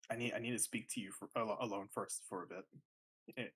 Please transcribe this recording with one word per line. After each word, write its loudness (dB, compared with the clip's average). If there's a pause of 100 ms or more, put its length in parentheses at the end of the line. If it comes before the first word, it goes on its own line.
I 0
need, 2
I 0
need 0
to 4
speak 2
to 0
you -4
for, -8
alo-, 4
alone 0
first 0
for -2
a -6
bit. -6 (720)
Eh 0 (120)